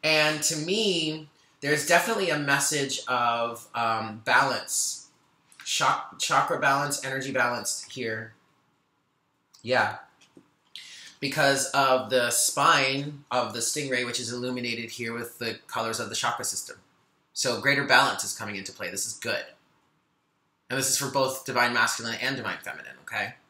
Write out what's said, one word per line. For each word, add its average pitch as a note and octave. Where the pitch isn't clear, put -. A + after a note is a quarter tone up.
And D3+
to D#3+
me, D#3+
there's D3
definitely F3+
a D3+
message C#3
of, A#2
um, A2
balance, -
chak-, -
chakra C#3+
balance, C#3+
energy C3+
balance A#2+
here. A2+
Yeah. A2+
Because C#3
of B2+
the A#2+
spine C#3+
of A#2
the A#2
stingray, B2+
which A#2
is A#2+
illuminated A#2+
here A#2
with A#2
the A2+
colors A2+
of A2
the A2
chakra A2+
system. -
So A#2+
greater C#3
balance C3+
is -
coming G#2
into F#2+
play. F#2
This F#2+
is A2+
good. -
And C3
this C3+
is -
for C3+
both C3
divine A#2+
masculine A#2
and C3+
divine G#2+
feminine, -
okay? G#2